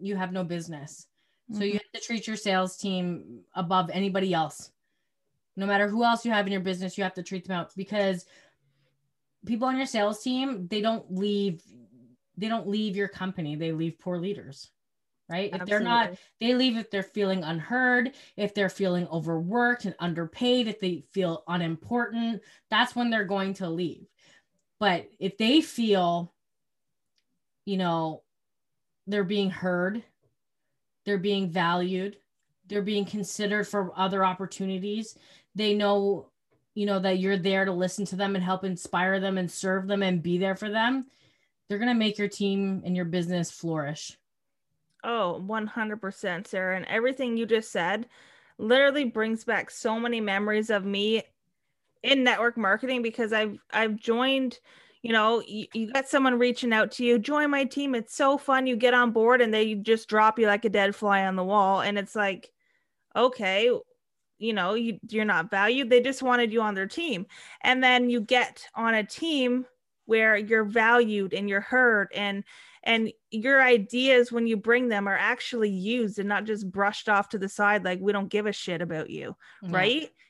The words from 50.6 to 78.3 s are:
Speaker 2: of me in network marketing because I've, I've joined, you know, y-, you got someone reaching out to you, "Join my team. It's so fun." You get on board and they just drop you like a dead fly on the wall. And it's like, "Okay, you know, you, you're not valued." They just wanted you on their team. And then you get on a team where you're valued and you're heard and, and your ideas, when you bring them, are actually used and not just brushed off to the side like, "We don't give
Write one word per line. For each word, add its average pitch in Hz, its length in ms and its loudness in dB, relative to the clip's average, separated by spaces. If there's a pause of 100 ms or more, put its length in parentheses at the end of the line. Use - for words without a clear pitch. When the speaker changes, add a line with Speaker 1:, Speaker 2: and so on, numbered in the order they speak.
Speaker 2:
of 202 140 0
me 202 380 0 (840)
in 262 180 4
network 233 340 2
marketing 226 460 0
because 226 300 -2
I've, 214 260 -2 (140)
I've 220 240 0
joined, 247 640 0 (420)
you 226 100 -2
know, 220 360 4
y-, 214 240 -10
you 220 180 -4
got 269 160 0
someone 262 320 4
reaching 247 340 2
out 214 200 2
to 247 120 -4
you, 240 140 6
"Join 294 320 0
my 277 140 2
team. 277 300 -2
It's 226 200 -6
so 277 220 4
fun." 262 300 2
You 247 100 0
get 247 180 4
on 247 160 6
board 226 300 6
and 220 120 4
they 220 220 2
just 220 340 0
drop 214 300 4
you 226 80 6
like 214 200 2
a - 20 2
dead 202 260 2
fly 196 300 2
on 190 100 0
the 185 80 -2
wall. 190 380 4
And 202 180 0
it's 202 160 -8
like, 196 360 -2 (640)
"Okay, 226 540 2 (680)
you 220 140 -2
know, 196 220 0
you, 226 240 -2 (100)
you're 214 160 -2
not 175 260 2
valued." 220 380 2
They 247 140 8
just 269 200 -2
wanted 240 300 2
you 226 80 2
on 214 140 0
their 190 120 -2
team. 233 400 -6 (360)
And 254 200 2
then 247 280 4
you 240 100 2
get - 540 0
on 226 200 0
a 214 100 2
team 254 600 -2 (400)
where 220 320 4
you're 214 280 2
valued 220 680 4
and 196 160 -4
you're 202 140 0
heard 233 520 4
and, 202 300 -4 (380)
and 226 280 2 (200)
your 262 320 4
ideas, 247 680 4
when 233 160 0
you 226 120 0
bring 240 300 2
them, 202 200 0
are 196 80 2
actually 220 540 0
used 202 480 -2
and 196 100 -4
not 208 160 0
just 214 260 -4
brushed 196 380 -2
off 202 220 2
to 220 80 -4
the 196 100 -4
side 208 340 2
like, 185 200 -2
"We 202 100 0
don't 196 160 -2
give 208 160 -2